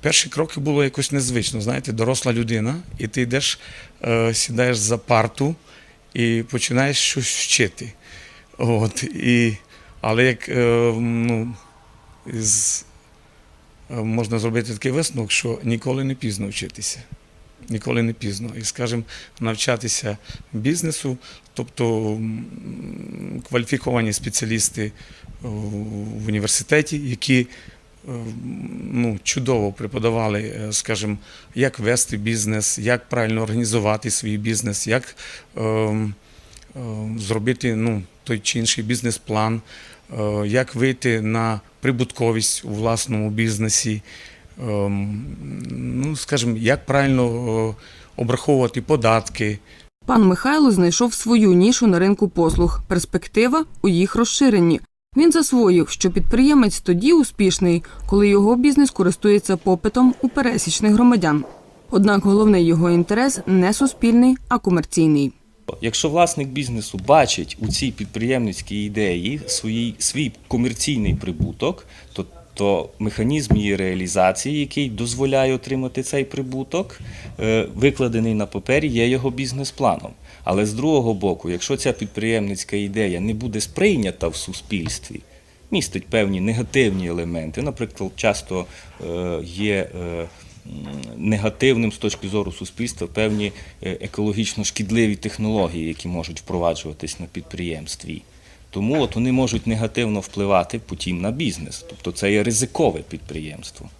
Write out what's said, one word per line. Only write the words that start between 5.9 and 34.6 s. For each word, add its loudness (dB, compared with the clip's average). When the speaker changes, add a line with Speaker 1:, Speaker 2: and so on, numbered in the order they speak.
Speaker 1:
і 0
починаєш 0
щось 0
вчити. -2
От, 0
і, 0
але 0
як, -2
е, 2
ну, -2
із, -2
е, -10
можна -2
зробити -2
такий -4
висновок, -2
що -2
ніколи -2
не -2
пізно -6
вчитися. -8
Ніколи -2
не -2
пізно. -8
І, -12
скажімо, -4
навчатися -2
бізнесу, -4
тобто, -2
м, -6
кваліфіковані -2
спеціалісти -4
в, -10
в -6
університеті, 0
які, 0
е, -10
ну, -2
чудово 0
преподавали, -2
е, -8
скажімо, -2
як 0
вести 0
бізнес, -2
як 0
правильно 0
організувати 0
свій -4
бізнес, -4